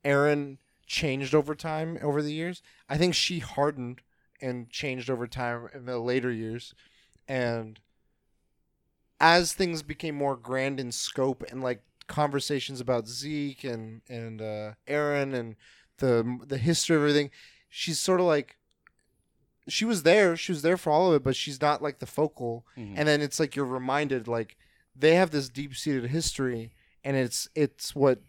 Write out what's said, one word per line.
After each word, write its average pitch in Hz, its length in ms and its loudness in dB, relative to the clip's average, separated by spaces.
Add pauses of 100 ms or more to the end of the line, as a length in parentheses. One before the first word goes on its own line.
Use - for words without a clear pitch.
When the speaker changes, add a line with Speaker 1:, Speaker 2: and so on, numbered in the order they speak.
Speaker 1:
Eren 143 520 2 (280)
changed 135 480 -2
over 151 220 2
time, 160 460 -6
over 147 200 0
the 147 120 -4
years, 170 280 -8 (280)
I 143 80 -2
think 175 180 4
she - 240 0
hardened 131 600 -2 (380)
and 123 300 -6
changed 127 400 -6
over 123 160 -2
time 120 480 -6
in 131 120 -16
the 123 140 -4
later 123 320 0
years. 113 440 -8 (520)
And 117 520 -4 (1400)
as 170 340 6
things 170 300 -2
became 151 320 -8
more 139 200 -2
grand 131 440 -4
in 123 120 -6
scope - 580 -2
and, 131 140 -10
like, 127 180 -4 (260)
conversations 139 760 -2
about 120 260 -2
Zeke 139 560 -8
and, 113 460 -10
and, 113 320 -10
uh, 107 320 -8 (140)
Eren 143 460 0
and 117 220 -6 (420)
the, 123 480 2
the 139 120 -4
history 160 380 2
of 151 60 4
everything, 147 300 4 (380)
she's - 300 -6
sorta 180 240 2
like, 151 340 2 (1120)
she - 160 -2
was 214 180 0
there, 175 320 8
she - 160 -6
was 151 120 -2
there 170 120 6
for 180 160 -2
all 175 180 6
of 165 60 8
it, 139 80 4
but 131 120 0
she's 135 260 -6
not, 147 220 2
like, 147 160 -6
the 127 80 -10
focal. 120 580 -4 (100)
Speaker 2:
Mm-hmm. 104 220 -10
Speaker 1:
And 151 100 2
then 147 140 4
it's 147 180 -4
like 160 160 0
you're 139 80 0
reminded, 131 640 -2
like, 117 300 -4 (380)
they 151 200 6
have 180 140 6
this 139 200 -2
deep-seated 131 600 -4
history, 127 640 -4 (300)
and 139 120 -2
it's, 127 380 -2
it's - 420 -2
what 135 340 4